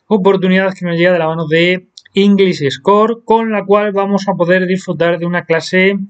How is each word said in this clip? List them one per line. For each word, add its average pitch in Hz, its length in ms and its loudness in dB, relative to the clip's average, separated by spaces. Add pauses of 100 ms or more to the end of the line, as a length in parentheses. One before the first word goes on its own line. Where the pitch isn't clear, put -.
oportunidad 190 680 0
que 180 120 -10
nos 170 120 -4
llega 180 160 2
de 175 60 0
la 160 80 -2
mano 165 200 -4
de 175 400 0 (260)
English 190 560 2
Score, 214 540 0
con 226 300 0
la 202 100 -2
cual 202 300 0
vamos 196 340 -2
a 196 60 -2
poder 180 340 0
disfrutar 175 500 -2
de 170 80 -6
una 175 200 -4
clase 185 520 0 (120)